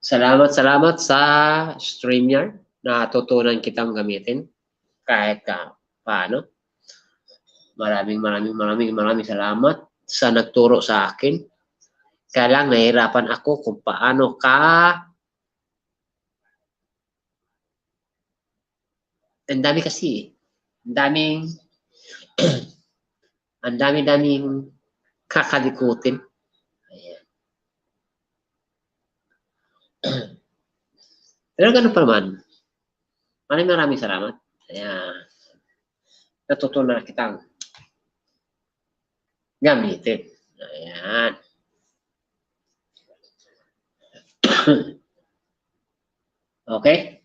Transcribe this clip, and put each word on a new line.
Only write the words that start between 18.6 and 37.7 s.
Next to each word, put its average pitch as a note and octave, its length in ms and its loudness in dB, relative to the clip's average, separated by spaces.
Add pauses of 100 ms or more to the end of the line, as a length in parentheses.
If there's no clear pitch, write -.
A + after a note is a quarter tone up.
Ang C3+ 160 -2
dami D3+ 160 2
kasi - 280 -8
eh. G#2 140 -6 (640)
Ang A#2+ 100 -8
daming, D#3 440 0 (960)
<clears throat> - 1300 -8
ang A#2+ 140 -6
dami-daming C#3 920 0 (600)
kakalikutin. C3 920 -2 (680)
Ayan. - 320 -20 (2750)
<clears throat> B2 320 -8 (1160)
Pero F#3+ 160 4
ganun A#3 240 4
pa F3 80 4
naman. A2 200 2 (1300)
Maraming, E3+ 180 0
maraming D3 320 0
salamat. G2+ 340 -6 (360)
Ayan. F#2+ 440 -12 (1300)
Natutunan C3 560 -2
kitang A2+ 360 -8 (2250)